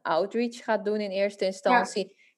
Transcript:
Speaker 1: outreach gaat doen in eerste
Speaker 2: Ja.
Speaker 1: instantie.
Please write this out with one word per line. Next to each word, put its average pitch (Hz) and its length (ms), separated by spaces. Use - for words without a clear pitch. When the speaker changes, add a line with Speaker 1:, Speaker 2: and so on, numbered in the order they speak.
Speaker 1:
outreach 202 640
gaat 208 220
doen 214 160
in 202 100
eerste 202 320
Speaker 2:
Ja. 190 60
Speaker 1:
instantie. 214 720